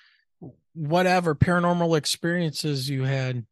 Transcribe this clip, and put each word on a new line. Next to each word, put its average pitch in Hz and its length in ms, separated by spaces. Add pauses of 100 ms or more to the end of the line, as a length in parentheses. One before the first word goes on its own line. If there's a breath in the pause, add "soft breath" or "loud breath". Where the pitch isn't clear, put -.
(720 soft breath)
whatever 175 600
paranormal 175 640
experiences 151 920
you 135 140
had? 131 480